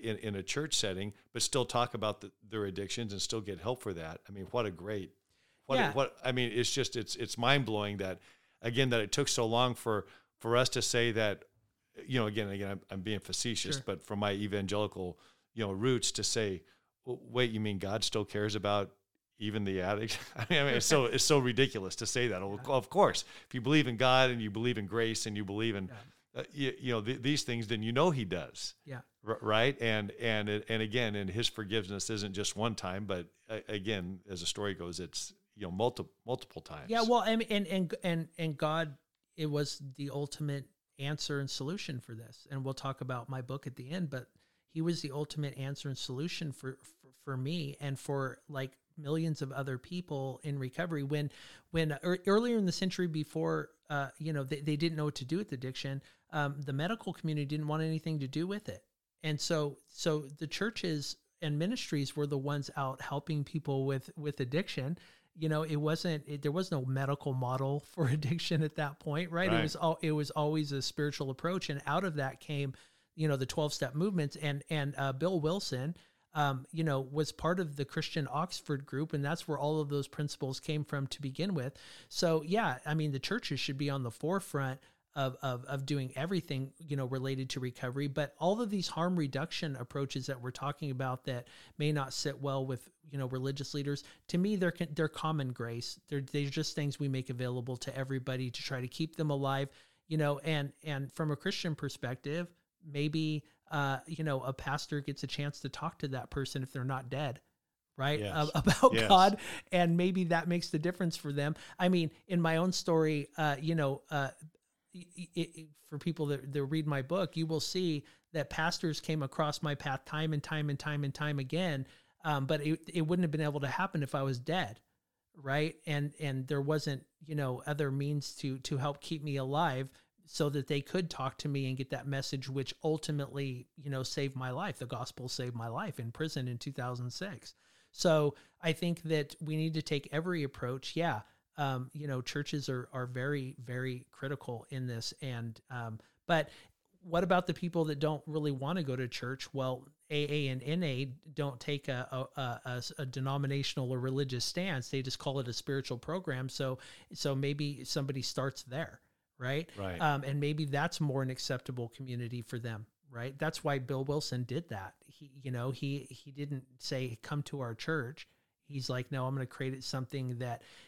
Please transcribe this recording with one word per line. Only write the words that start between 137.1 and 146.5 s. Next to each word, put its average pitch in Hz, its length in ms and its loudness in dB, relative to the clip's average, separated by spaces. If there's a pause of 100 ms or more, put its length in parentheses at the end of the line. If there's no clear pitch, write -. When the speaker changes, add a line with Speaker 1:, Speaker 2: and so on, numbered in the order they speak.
Speaker 2:
six. - 420 -10 (380)
So 151 440 6 (260)
I 165 100 2
think 170 320 0
that 151 380 0
we 156 160 -2
need 160 160 2
to 156 80 0
take 143 320 -2
every 165 300 0
approach. 131 520 -4
Yeah. 156 260 0 (360)
Um, 131 360 -2
you 147 140 -6
know, 127 140 -2
churches 143 480 -2
are, 127 240 -2
are 127 140 -4
very, 131 540 -2
very 127 500 -4
critical 135 580 -6
in 131 180 -4
this. 117 340 -4
And, 117 380 -6 (100)
um, 117 300 -6 (280)
but 156 200 4 (560)